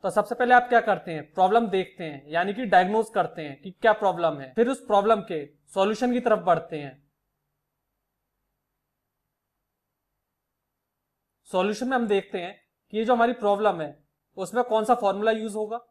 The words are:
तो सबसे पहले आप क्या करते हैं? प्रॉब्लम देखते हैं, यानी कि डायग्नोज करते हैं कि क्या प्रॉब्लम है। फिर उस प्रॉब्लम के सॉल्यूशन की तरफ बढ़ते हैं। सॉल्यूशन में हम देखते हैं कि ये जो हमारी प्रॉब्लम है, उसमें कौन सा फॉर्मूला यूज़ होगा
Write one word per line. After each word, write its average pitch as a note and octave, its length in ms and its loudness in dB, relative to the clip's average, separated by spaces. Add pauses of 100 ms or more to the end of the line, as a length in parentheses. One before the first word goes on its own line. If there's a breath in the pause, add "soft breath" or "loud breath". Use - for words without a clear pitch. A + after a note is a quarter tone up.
तो G3 60 -2
सबसे G#3+ 260 -2
पहले B3 180 2
आप B3 160 4
क्या A#3 120 4
करते F#3 300 -2
हैं? D3+ 220 -10
प्रॉब्लम G#3 340 2
देखते F#3 360 -4
हैं, C#3+ 240 -14
यानी F3 260 -2
कि B3 120 -6
डायग्नोज G3 400 4 (100)
करते F3 260 -2
हैं C#3+ 200 -12
कि F#3+ 100 -14
क्या A3 220 2
प्रॉब्लम E3+ 460 0
है। C3 140 -14
फिर A#3 160 2
उस - 160 -6
प्रॉब्लम G#3 360 2
के D3+ 240 -8
सॉल्यूशन G#3+ 680 -2
की B3 60 0
तरफ A3 200 2
बढ़ते E3 380 0
हैं। C#3+ 340 -14 (4000)
सॉल्यूशन G#3 440 -2
में C4 100 0
हम A#3+ 100 -2
देखते G3+ 300 -2
हैं F3+ 280 -12 (260)
कि G#3 60 -6
ये A3 80 -2
जो B3 80 2
हमारी A#3+ 200 2
प्रॉब्लम G3+ 480 0
है, - 220 -10 (340)
उसमें G3 260 -4
कौन A3 220 0
सा A#3+ 100 4
फॉर्मूला G#3 360 0
यूज़ A3 240 -6
होगा G#3+ 220 -8 (140)